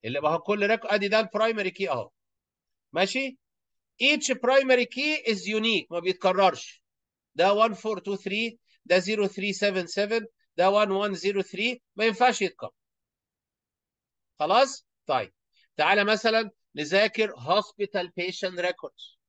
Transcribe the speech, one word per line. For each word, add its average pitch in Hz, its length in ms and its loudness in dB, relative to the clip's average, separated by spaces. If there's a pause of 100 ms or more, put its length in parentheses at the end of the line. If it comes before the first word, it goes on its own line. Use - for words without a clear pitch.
اللي 131 160 -4
بقى 151 180 0
كل 202 280 -2
ريكورد 220 260 0
ادي 202 160 0
ده 214 120 4
البرايمري 214 500 -2
كي 185 200 -6
اهو. 120 200 -4 (800)
ماشي؟ 254 460 -2 (640)
Each 294 280 2
primary 254 560 4
key 285 460 -4
is 185 140 -6
unique، 214 440 -2
ما 170 100 -6
بيتكررش. 185 840 0 (520)
ده 180 180 4
وان 214 220 2
فور 220 240 -6
تو 196 180 -6
ثري، 220 420 -6 (260)
ده 180 140 4
زيرو 202 280 0
ثري 196 260 -4
سفن 190 340 -2
سفن، 214 400 -2 (300)
ده 185 140 4
وان 208 200 4
وان 196 240 0
زيرو 190 280 -2
ثري، 233 400 -6 (140)
ما 214 80 -2
ينفعش 226 380 2
يتكرر. - 280 -6 (1700)
خلاص؟ 220 480 2 (200)
طيب. 127 260 -2 (440)
تعالى 196 280 2
مثلًا 220 460 0 (240)
نذاكر 202 640 0
hospital 185 680 -4 (140)
patient 180 380 -6
records. - 580 -8 (120)